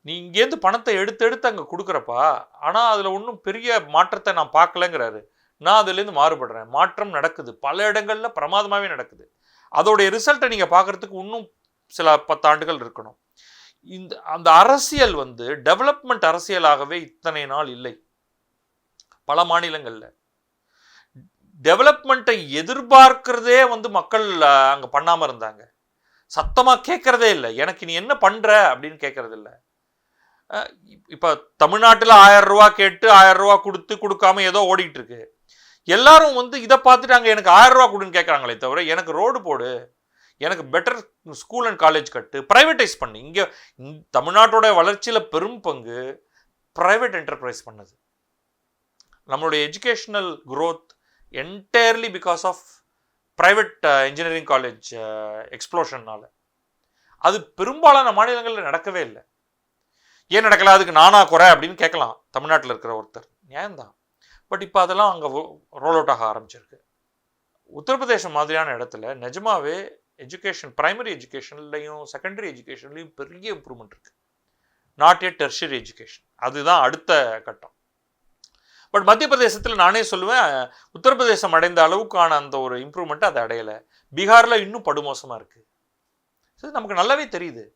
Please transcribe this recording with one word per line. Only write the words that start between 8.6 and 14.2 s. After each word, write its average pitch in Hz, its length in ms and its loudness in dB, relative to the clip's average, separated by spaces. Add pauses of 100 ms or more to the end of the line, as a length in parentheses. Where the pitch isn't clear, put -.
நடக்குது. - 480 -16 (380)
அதோடைய 202 440 0
ரிசல்ட்டை 269 300 0
நீங்க 208 180 -4
பார்க்கறதுக்கு 190 480 -2
இன்னும் 208 360 -16 (360)
சில 156 320 0
பத்து 151 300 -4
ஆண்டுகள் 151 280 -2
இருக்கணும்." 113 420 -20 (600)
இந்த, 185 400 -20